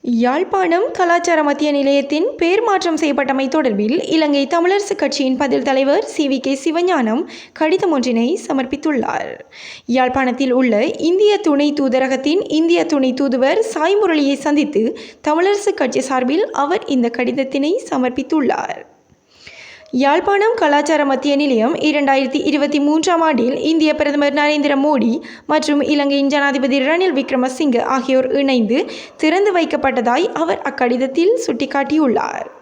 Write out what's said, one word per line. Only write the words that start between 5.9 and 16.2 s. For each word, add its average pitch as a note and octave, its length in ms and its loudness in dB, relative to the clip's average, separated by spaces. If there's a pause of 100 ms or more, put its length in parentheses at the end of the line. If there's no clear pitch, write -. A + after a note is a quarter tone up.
சி - 220 -4
வி C4+ 120 0
கே C4+ 160 -2
சிவஞானம் D#4 680 0 (300)
கடிதம் F4 380 0
ஒன்றினை B3 360 0 (100)
சமர்ப்பித்துள்ளார். C4+ 960 -4 (520)
யாழ்ப்பாணத்தில் B3+ 680 0
உள்ள A#3+ 340 2 (140)
இந்திய G4 380 4
துணை D4 360 2
தூதரகத்தின் C4+ 760 0
இந்திய E4 360 2
துணை C4+ 280 0
தூதுவர் C4+ 500 0
சாய் F#4+ 380 0
முரளியை D4+ 340 2
சந்தித்து D4 480 0 (400)
தமிழரசு F#4+ 500 0
கட்சி C4+ 280 -2
சார்பில் C4 500 -2